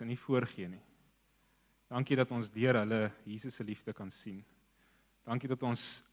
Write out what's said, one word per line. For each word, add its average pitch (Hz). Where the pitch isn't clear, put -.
en 117
nie 123
voorgee 120
nie. 95
Dankie 131
dat 127
ons 110
deur 120
hulle 110
Jesus 107
se -
liefde 107
kan 95
sien. 101
Dankie 123
dat 131
ons 117